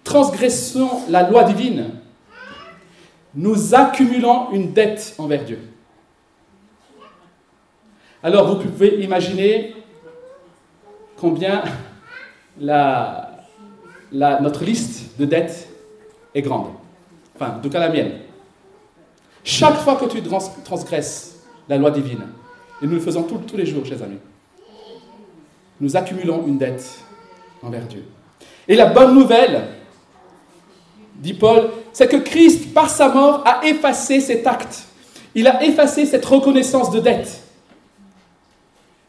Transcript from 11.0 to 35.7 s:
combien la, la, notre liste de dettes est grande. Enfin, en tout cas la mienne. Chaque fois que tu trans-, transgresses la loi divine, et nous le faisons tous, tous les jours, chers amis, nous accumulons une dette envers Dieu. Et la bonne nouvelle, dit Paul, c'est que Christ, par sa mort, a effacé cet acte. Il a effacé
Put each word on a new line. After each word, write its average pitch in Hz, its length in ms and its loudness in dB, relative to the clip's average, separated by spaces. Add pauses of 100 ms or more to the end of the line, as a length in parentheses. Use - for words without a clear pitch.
combien 175 460 -2 (960)
la, 143 800 -2 (720)
la, 139 300 0
notre 147 240 -4
liste - 540 -6
de 139 60 -2
dettes 165 440 -4 (680)
est 139 80 -4
grande. 117 260 -6 (680)
Enfin, 117 220 -10
en - 20 -16
tout 139 100 -8
cas 170 100 -4
la 165 100 -2
mienne. 151 220 -4 (1300)
Chaque 302 320 2
fois 269 200 0
que 254 100 -4
tu 226 160 -6
trans-, 180 320 -8 (100)
transgresses - 760 -10 (280)
la 139 100 -2
loi 147 120 2
divine, 123 360 -6 (560)
et 143 40 -4
nous 160 80 -4
le 165 60 -2
faisons 165 220 -4
tous, 202 160 -8
tous - 180 -14
les 185 100 -4
jours, 147 200 -6
chers 127 160 -12
amis, 98 160 -14 (1600)
nous 143 160 -2
accumulons 175 500 -4
une 139 120 -2
dette 127 400 -8 (640)
envers 117 240 -12
Dieu. 98 180 -18 (640)
Et 196 80 4
la 226 120 8
bonne 254 280 6
nouvelle, 233 540 4 (1500)
dit 147 200 -12
Paul, 226 360 4 (220)
c'est 247 160 6
que 285 80 2
Christ, - 580 4
par 311 160 4
sa - 180 4
mort, 285 380 4
a - 180 2
effacé 285 560 0
cet 233 260 -2
acte. - 400 -6 (480)
Il 226 120 4
a 262 180 4
effacé 294 400 2